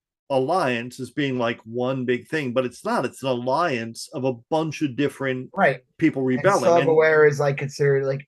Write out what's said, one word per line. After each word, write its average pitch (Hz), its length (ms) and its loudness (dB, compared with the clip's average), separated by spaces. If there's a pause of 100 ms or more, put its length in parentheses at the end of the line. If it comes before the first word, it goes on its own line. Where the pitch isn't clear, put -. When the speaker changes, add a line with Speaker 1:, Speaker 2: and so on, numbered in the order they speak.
(300)
Speaker 1:
Alliance 131 680 0
as 127 120 -10
being, 139 260 -2
like, 117 240 -2
one 127 420 -4
big 123 240 -2
thing, 143 240 -4
but 127 140 0
it's - 180 -10
not. 208 220 -2
It's - 180 -8
an 135 60 -2
alliance 123 800 -2
of 131 160 -6
a 131 80 0
bunch 156 480 -4
of 135 160 -4
different 135 580 -4
Speaker 2:
Right. 151 280 0 (140)
Speaker 1:
people 139 260 0
Speaker 2:
And 131 40 0
Speaker 1:
rebelling. 143 360 2
Speaker 2:
Saw 170 160 6
Speaker 1:
And 160 100 2
Speaker 2:
Gerrera 156 400 6
is, 143 100 -4
like, 143 180 0
considered, 139 480 0
like, 135 220 -4